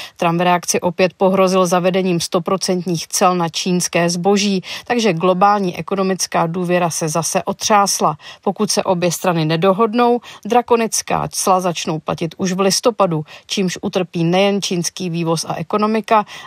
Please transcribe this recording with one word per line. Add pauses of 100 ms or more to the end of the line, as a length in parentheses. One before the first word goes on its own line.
(160)
Trump
v
reakci
opět
pohrozil
zavedením
stoprocentních
cel
na
čínské
zboží, (280)
takže
globální
ekonomická
důvěra
se
zase
otřásla. (260)
Pokud
se
obě
strany
nedohodnou, (240)
drakonická
cla
začnou
platit
už
v
listopadu, (220)
čímž
utrpí
nejen
čínský
vývoz
a
ekonomika, (220)